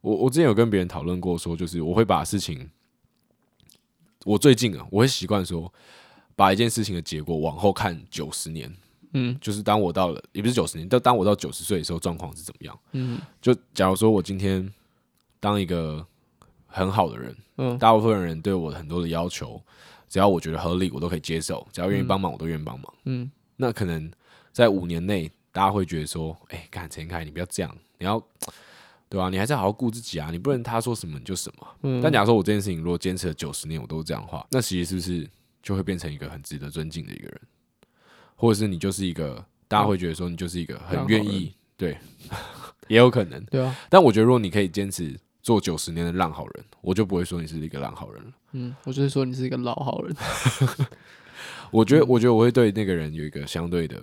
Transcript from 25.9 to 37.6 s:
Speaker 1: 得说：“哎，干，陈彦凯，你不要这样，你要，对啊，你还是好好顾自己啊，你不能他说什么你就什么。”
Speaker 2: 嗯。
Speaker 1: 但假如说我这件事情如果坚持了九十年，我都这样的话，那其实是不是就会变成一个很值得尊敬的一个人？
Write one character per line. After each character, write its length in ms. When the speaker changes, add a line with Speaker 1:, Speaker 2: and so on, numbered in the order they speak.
Speaker 1:
得 80
说 300
：“哎， 240
干， 180
陈 140
彦 60
凯， 160
你 60
不 80
要 80
这 140
样， 140
你 80
要， 160
对 100
啊， 100
你 80
还 80
是 80
好 100
好 80
顾 200
自 80
己 180
啊， 140
你 60
不 140
能 120
他 160
说 160
什 120
么 100
你 80
就 100
什 240
么。” 80
Speaker 2:
嗯。 180
Speaker 1:
但 100
假 100
如 40
说 100
我 60
这 120
件 80
事 80
情 120
如 80
果 80
坚 200
持 100
了 60
九 180
十 160
年， 140
我 40
都 180
这 100
样 80
的 60
话， 240
那 100
其 220
实 20
是 100
不 60
是 280
就 140
会 80
变 140
成 140
一 60
个 120
很 120
值 160
得 120
尊 200
敬 160
的 60
一 60
个 100
人？ 140